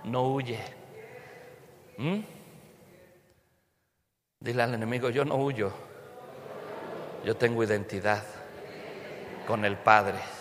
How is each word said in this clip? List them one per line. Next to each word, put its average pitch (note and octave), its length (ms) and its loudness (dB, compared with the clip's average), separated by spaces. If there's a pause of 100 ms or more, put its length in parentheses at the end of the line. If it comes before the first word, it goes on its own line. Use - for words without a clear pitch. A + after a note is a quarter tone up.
no B2+ 240 2
huye. B2 320 -2 (1400)
¿Mm? F3 240 -2 (2250)
Dile A#2+ 240 2
al A#2+ 100 4
enemigo, A#2+ 380 0
"Yo C#3 140 2
no D3 100 0
huyo, C3 360 2 (1500)
yo A2 120 2
tengo A#2 280 4
identidad G#2 580 2 (1200)
con G#2+ 180 2
el G2+ 120 4
Padre". G2+ 420 8 (220)